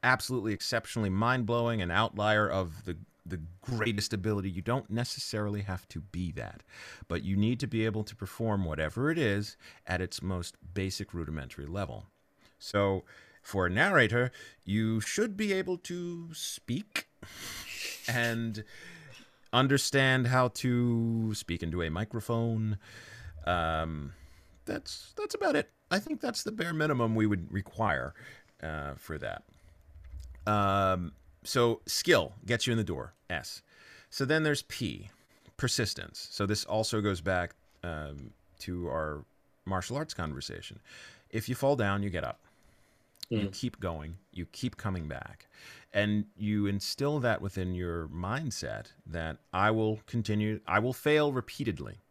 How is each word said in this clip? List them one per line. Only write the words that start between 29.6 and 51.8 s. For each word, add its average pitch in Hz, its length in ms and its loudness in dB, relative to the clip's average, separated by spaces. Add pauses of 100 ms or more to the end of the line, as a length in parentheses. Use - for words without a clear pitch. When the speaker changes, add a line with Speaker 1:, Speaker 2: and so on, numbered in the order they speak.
Speaker 1:
Um, 98 680 4 (320)
so 120 420 4
skill 120 460 4 (120)
gets 117 220 0
you 123 60 2
in 113 40 4
the 110 80 2
door, 71 300 -4 (160)
S. 76 320 -6 (480)
So - 140 -2
then 156 180 4
there's 151 200 2
P, 98 460 -6 (480)
persistence. - 720 -2
So 101 160 0
this 104 180 0
also 110 360 0
goes 98 200 2
back, 87 340 0 (280)
um, 76 480 -8 (300)
to 87 280 -4
our 76 360 -2 (400)
martial 95 320 -2
arts 151 180 -4
conversation. 69 640 -6 (500)
If - 180 -4
you 127 60 0
fall 139 220 4
down, 101 260 2
you 101 80 -2
get 82 140 -2
up. - 160 -6 (880)
You 110 200 2
Speaker 2:
Mm. 98 40 -6
Speaker 1:
keep - 280 -6
going. 82 380 -4 (140)
You 87 140 -6
keep - 300 -6
coming 90 320 -4
back. - 380 -10 (460)
And 104 340 4 (100)
you 104 300 2
instill 139 540 0
that 117 220 2
within 92 320 -2
your 85 340 -2
mindset 90 840 -4 (140)
that 80 320 -4 (140)
I 101 200 6
will 110 340 2
continue, 107 600 0
I 92 120 4
will 120 140 2
fail 151 400 4
repeatedly. 104 640 -4 (120)